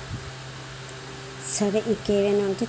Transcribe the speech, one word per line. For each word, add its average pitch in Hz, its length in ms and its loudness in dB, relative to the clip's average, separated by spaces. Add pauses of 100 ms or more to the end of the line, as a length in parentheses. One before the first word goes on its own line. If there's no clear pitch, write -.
(1600)
సరే, 208 320 4
ఇంకేమైనా 202 580 4
ఉంటే 196 240 0